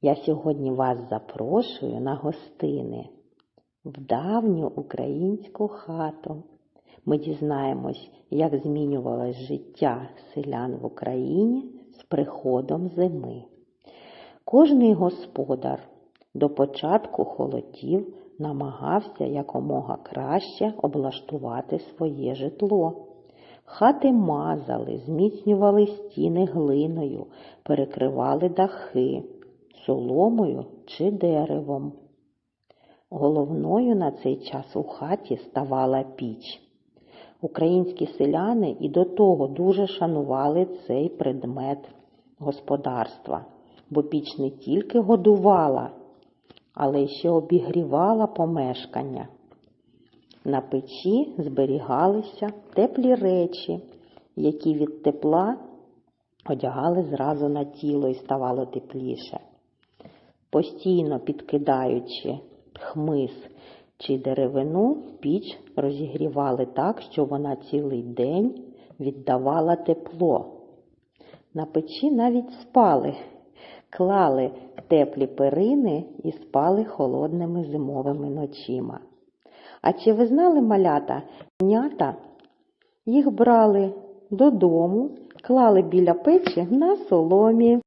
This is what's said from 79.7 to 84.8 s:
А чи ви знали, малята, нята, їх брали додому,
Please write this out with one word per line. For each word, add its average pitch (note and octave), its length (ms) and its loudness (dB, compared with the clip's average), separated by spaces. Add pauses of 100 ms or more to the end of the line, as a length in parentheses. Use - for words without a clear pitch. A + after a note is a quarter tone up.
А F3+ 120 2
чи A3 200 4
ви A#3 140 4
знали, D#4 340 6
малята, D#3 640 2 (380)
нята, G#3 540 2 (880)
їх C#4 260 4
брали G#3+ 600 6 (380)
додому, G3 800 4 (320)